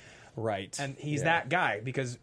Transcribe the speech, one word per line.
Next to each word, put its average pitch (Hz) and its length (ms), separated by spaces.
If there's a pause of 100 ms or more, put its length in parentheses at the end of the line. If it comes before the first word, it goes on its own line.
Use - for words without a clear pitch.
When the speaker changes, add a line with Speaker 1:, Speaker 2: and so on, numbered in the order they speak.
(340)
Speaker 1:
Right. 104 460
Speaker 2:
And 139 180
he's 147 220
Speaker 1:
Yeah. 135 60
Speaker 2:
that 165 220
guy 147 300
because, 123 440